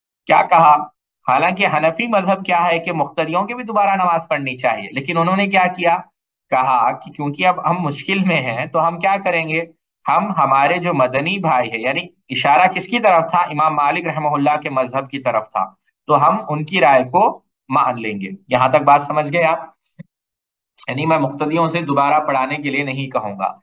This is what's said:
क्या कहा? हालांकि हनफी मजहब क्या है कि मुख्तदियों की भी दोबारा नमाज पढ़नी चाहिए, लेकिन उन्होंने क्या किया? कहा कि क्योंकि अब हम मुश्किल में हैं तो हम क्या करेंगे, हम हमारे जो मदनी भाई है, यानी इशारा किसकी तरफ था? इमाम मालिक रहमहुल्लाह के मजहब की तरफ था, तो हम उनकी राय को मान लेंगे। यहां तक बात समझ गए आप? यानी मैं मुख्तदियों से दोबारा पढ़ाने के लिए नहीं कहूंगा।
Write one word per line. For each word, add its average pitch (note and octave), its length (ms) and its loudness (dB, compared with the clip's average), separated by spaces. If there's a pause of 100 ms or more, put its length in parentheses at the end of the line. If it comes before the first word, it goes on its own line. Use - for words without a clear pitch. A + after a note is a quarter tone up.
(260)
क्या D#3 160 4
कहा? D3+ 520 4 (340)
हालांकि F3+ 360 0
हनफी D#3+ 420 0
मजहब F#3+ 380 0
क्या F3+ 140 0
है E3+ 200 0
कि E3+ 140 -6
मुख्तदियों D#3+ 520 -2
की A#3 100 -8
भी B3 100 -10
दोबारा G3+ 300 0
नमाज F3 340 0
पढ़नी C3+ 280 -4
चाहिए, A2 360 -2
लेकिन C#3+ 260 -6
उन्होंने F#3+ 300 0
क्या F#3 180 2
किया? F3 300 0 (540)
कहा C3 420 2
कि - 180 -12
क्योंकि D3 340 -6
अब F3+ 220 2
हम E3 100 0
मुश्किल F#3 480 -2
में D#3+ 160 0
हैं B2+ 280 -4
तो E3 100 -2
हम E3+ 200 0
क्या G3 180 0
करेंगे, E3 520 -2 (400)
हम F#3 300 0
हमारे C#3 400 2
जो F3 140 -2
मदनी C#3 460 0
भाई C3 300 0
है, A2+ 140 -8
यानी E3 280 -4 (200)
इशारा D3 360 4
किसकी F#3 320 -2
तरफ G3+ 260 4 (100)
था? F3 180 2
इमाम D3+ 220 0
मालिक D3+ 320 -2
रहमहुल्लाह D3 500 0
के D3+ 140 -6
मजहब C3 380 -4
की C#3 100 -10
तरफ A#2 240 -2
था, - 340 -6 (300)
तो D3+ 80 2
हम D3+ 240 4
उनकी D3+ 420 -4
राय C3+ 240 6
को F3+ 420 0 (240)
मान B2 280 0
लेंगे। G2+ 380 -8 (140)
यहां B2 180 2
तक D3 140 2
बात C#3+ 180 6
समझ D3+ 280 -4
गए E3+ 140 0
आप? - 340 -2 (1120)
यानी C#3 180 -4
मैं D#3+ 120 4
मुख्तदियों D#3 500 0
से E3+ 140 -2
दोबारा C#3+ 360 2
पढ़ाने C#3+ 380 -2
के C#3+ 140 -6
लिए C#3 140 -2
नहीं C3+ 240 -6
कहूंगा। G2+ 540 -6